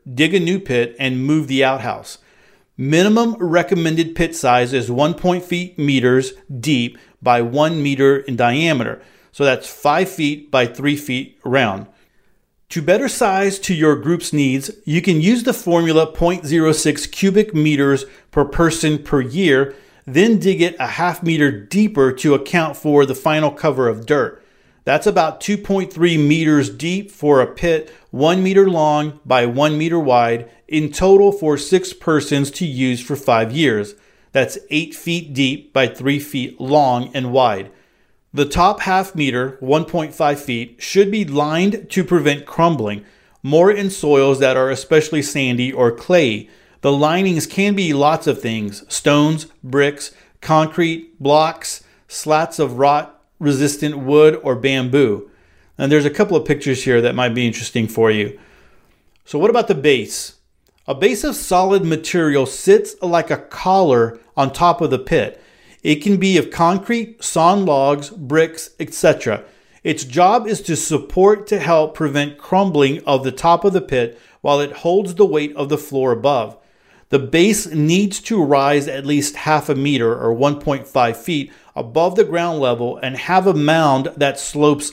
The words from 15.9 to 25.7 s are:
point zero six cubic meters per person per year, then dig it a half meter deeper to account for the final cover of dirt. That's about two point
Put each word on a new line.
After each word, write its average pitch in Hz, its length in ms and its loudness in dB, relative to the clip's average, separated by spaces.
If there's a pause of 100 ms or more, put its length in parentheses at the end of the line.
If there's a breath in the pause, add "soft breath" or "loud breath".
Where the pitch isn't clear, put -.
point 170 400 -2
zero 160 260 2
six 151 340 -2
cubic 202 480 0
meters 151 500 2 (280 loud breath)
per 147 120 2
person 156 540 0
per 147 240 -2
year, 139 520 0 (320 loud breath)
then 196 320 4
dig 170 240 0
it 170 180 0
a 127 80 -4
half 170 360 -4
meter 156 260 2
deeper 139 600 0
to 139 220 0
account 151 420 -2
for 143 300 2
the 127 100 -2
final 156 360 0
cover 135 360 -2
of 113 180 -4
dirt. 131 380 -2 (400 soft breath)
That's 147 240 0
about 170 320 0
two 202 180 -4
point 196 360 -4